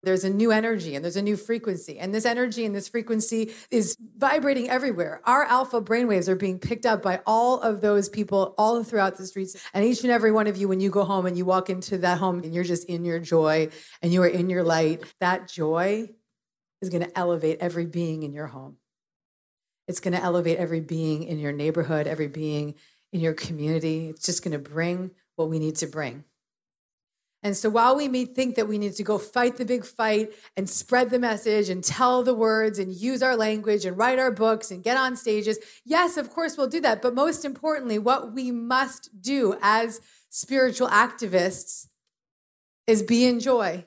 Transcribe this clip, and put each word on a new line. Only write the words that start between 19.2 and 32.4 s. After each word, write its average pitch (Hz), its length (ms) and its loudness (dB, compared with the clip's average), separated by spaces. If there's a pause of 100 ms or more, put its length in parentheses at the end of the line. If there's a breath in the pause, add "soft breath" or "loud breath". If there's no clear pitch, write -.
It's 180 120 -6
gonna 180 200 -2
elevate 170 380 0
every 165 220 -2
being 160 420 -4
in 160 160 -6
your 147 140 -4
neighborhood, 151 540 -2
every 151 220 -4
being 147 460 -4 (360 soft breath)
in 180 100 -4
your 165 120 0
community. 160 800 -4
It's 156 160 -8
just 180 180 -4
gonna 151 140 -2
bring 170 540 -4 (240)
what 160 120 0
we 160 100 -2
need 156 180 -2
to 165 100 -4
bring. 143 380 -8 (1160)
And 202 120 -2
so 220 140 -2
while 233 260 6
we 294 140 0
may 254 160 0
think 254 300 -2
that 214 140 0
we 214 100 -2
need 202 160 -4
to - 80 -6
go 208 160 0
fight 247 400 0
the 247 80 -4
big 240 180 -2
fight 214 480 0 (240 loud breath)
and 190 120 -4
spread - 420 2
the 247 80 2
message 214 500 0
and 185 160 -4
tell 247 380 4
the 247 100 2
words 220 460 2